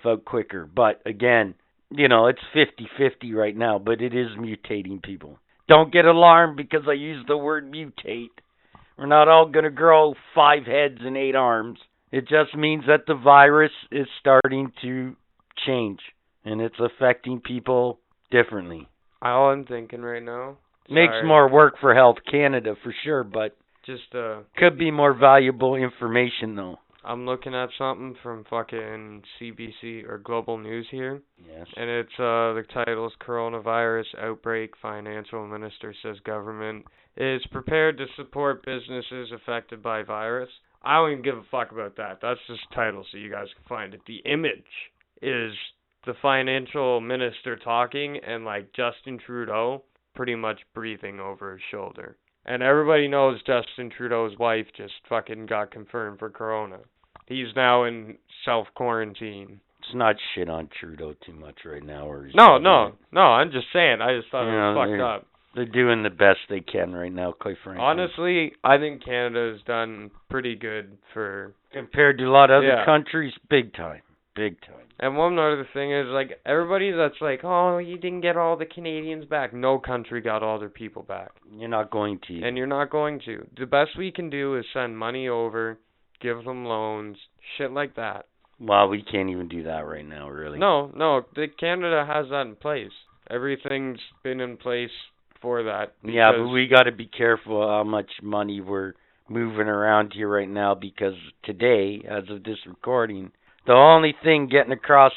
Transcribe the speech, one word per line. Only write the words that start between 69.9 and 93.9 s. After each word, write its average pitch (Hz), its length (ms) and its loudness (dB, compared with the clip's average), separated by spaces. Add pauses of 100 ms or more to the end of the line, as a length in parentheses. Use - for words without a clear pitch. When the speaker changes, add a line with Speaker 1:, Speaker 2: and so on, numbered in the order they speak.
Speaker 2:
pretty 123 260 -6
good 107 400 -12 (160)
for 98 420 -12 (180)
Speaker 1:
Compared 139 460 2
to 127 60 -4
a 131 60 0
lot 139 200 10
of 135 80 8
other 139 100 4
Speaker 2:
Yeah. 117 160 2
Speaker 1:
countries, 151 480 0 (180)
big 123 240 0
time. 80 280 -14 (340)
Big 104 260 -6
time. - 120 -20 (240)
Speaker 2:
And 135 180 -4
one 170 220 0
other 151 260 -2 (100)
thing 139 180 -6
is, 143 160 -4
like, 135 380 -6
everybody 175 440 -2
that's 156 300 -2
like, 139 240 -6
"Oh, 175 340 0
you 175 200 -10
didn't 180 240 -8
get 170 140 0
all 170 200 0
the 165 100 -8
Canadians 160 600 -10
back." 139 260 -6
No 127 260 0
country 120 420 -8
got 107 220 -4
all 110 160 -4
their 104 120 -12
people 104 320 -18
back. 95 280 -14 (220)
Speaker 1:
You're 110 160 -14
not 110 220 -4
going 104 360 -6
to. 85 160 -12
Speaker 2:
And 123 140 -6
you're 127 100 -6
not 143 240 -4
going 151 360 -6
to. 113 200 -14 (100)
The 127 100 -12
best 143 300 0
we 185 140 -8
can 175 200 -12
do 139 260 -6
is 117 160 -6
send 117 260 -6
money 123 300 -8
over, 113 500 -6 (420)
give 120 240 -8
them 127 200 -12
loans, 107 520 -8 (400)
shit 139 140 -8
like 143 240 -8
that. 104 320 -12 (340)
Speaker 1:
Well, 101 280 4
we 104 140 -6
can't 95 280 -4
even 90 180 -10
do 82 160 -12
that 80 220 -8
right 76 200 -14
now, 76 220 -16
really. 73 300 -12
Speaker 2:
No, 151 360 0
no, 147 300 0 (100)
the, 151 140 -6
Canada 165 560 -2
has 147 260 -4
that 139 160 -4
in 110 100 -18
place. 131 360 -8 (360)
Everything's 135 720 -6 (220)